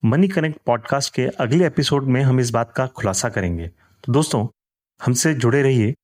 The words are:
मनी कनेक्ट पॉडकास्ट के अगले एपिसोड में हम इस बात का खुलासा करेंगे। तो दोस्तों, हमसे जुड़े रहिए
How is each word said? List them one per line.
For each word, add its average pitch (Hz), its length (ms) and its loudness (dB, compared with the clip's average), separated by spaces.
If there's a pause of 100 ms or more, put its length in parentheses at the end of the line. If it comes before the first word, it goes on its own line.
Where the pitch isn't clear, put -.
मनी 180 240 4
कनेक्ट 160 380 -2
पॉडकास्ट 120 480 -2
के 131 80 -2
अगले 135 440 0
एपिसोड 143 380 -2
में 131 180 2
हम 131 180 2
इस 120 100 0
बात 117 220 -2
का 131 140 -2
खुलासा 104 420 -4
करेंगे। 87 420 -4 (340)
तो 120 80 -2
दोस्तों, 131 360 0 (540)
हमसे 127 320 0
जुड़े 123 280 2
रहिए 127 420 2